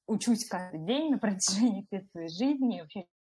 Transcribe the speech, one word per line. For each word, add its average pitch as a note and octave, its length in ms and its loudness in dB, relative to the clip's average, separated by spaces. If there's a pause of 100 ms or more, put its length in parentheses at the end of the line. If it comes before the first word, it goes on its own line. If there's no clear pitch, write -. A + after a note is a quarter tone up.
учусь A3+ 420 2
каждый F3+ 380 -6
день C#4+ 260 2
на C4 60 2
протяжении G3+ 680 2
всей G3 260 -8
своей E3 180 -8
жизни, A#3+ 520 2
вообще F3+ 220 -10 (240)